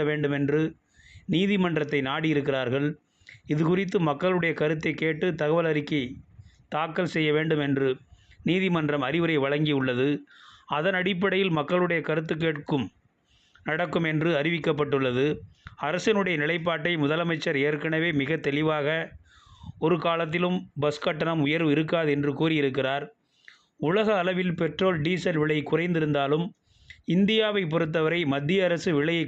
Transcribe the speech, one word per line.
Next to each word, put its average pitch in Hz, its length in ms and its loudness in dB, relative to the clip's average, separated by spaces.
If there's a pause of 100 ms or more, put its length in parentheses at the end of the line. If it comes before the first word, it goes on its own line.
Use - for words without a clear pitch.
(120)
வேண்டும் 147 280 -2
என்று 143 240 2 (720)
நீதிமன்றத்தை 170 680 0 (120)
நாடியிருக்கிறார்கள். 143 800 0 (640)
இது 151 100 0 (100)
குறித்து 185 260 0 (140)
மக்களுடைய 170 420 0 (100)
கருத்தை 160 400 -2
கேட்டு 160 240 -2 (160)
தகவல் 165 300 2
அறிக்கை 147 320 -2 (680)
தாக்கல் 165 440 -2
செய்ய 156 120 2 (100)
வேண்டும் 160 280 0
என்று 135 220 2 (580)
நீதிமன்றம் 160 600 2
அறிவுரை 165 360 0
வழங்கியுள்ளது. 139 640 2 (680)
அதன் 185 220 0
அடிப்படையில் 190 580 0
மக்களுடைய 170 500 0
கருத்து 160 340 -2
கேட்கும் 151 420 -2 (840)
நடக்கும் 165 400 0
என்று 156 200 0 (100)
அறிவிக்கப்பட்டுள்ளது. 143 840 0 (600)
அரசினுடைய 185 540 0
நிலைப்பாட்டை 165 520 -2 (100)
முதலமைச்சர் 160 640 0
ஏற்கனவே 160 420 -2 (120)
மிக 151 160 -2 (100)
தெளிவாக 151 500 0 (880)
ஒரு 170 120 4 (100)
காலத்திலும் 170 500 0 (280)
பஸ் 147 200 -2
கட்டணம் 165 400 0
உயர்வு 156 300 2
இருக்காது 160 420 0
என்று 143 240 0
கூறியிருக்கிறார். 139 640 0 (840)
உலக 208 180 2 (140)
அளவில் 180 400 0
பெட்ரோல், 170 460 0
டீசல் 175 360 0
விலை 156 160 2 (120)
குறைந்திருந்தாலும் 156 760 2 (680)
இந்தியாவை 202 580 2
பொறுத்தவரை 165 480 0 (140)
மத்திய 175 340 2
அரசு 170 300 -2
விலையை 165 280 0